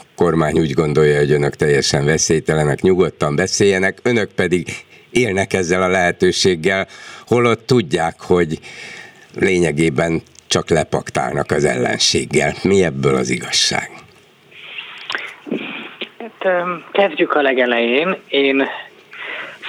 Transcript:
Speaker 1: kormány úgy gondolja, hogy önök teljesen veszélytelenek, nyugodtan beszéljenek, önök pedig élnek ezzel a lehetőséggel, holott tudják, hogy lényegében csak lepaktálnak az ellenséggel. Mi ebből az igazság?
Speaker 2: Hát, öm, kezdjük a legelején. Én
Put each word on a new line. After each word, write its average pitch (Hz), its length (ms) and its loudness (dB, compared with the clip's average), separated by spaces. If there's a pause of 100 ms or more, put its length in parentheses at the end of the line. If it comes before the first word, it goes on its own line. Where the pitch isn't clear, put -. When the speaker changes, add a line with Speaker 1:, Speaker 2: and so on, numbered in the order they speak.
(160)
Speaker 1:
kormány 80 420 2
úgy 80 140 2
gondolja, 76 460 4
hogy 73 140 2
önök 71 220 0
teljesen 71 500 0
veszélytelenek, 76 760 0
nyugodtan 85 560 2
beszéljenek, 95 640 2
önök 120 320 0
pedig 90 340 0 (420)
élnek 98 420 0
ezzel 92 300 0
a 92 60 2
lehetőséggel, 90 1000 2 (400)
holott 120 400 2
tudják, 82 540 0
hogy 87 380 0 (800)
lényegében 82 840 2 (240)
csak - 240 -2
lepaktálnak 71 800 -2
az 76 140 0
ellenséggel. 69 880 0 (100)
Mi 95 220 4
ebből 69 300 0
az 64 160 0
igazság? - 600 -2 (2250)
Speaker 2:
Hát, 196 420 -4
öm, 175 320 -6
kezdjük 180 420 0
a 147 80 0
legelején. 127 760 0 (120)
Én 139 400 2 (1000)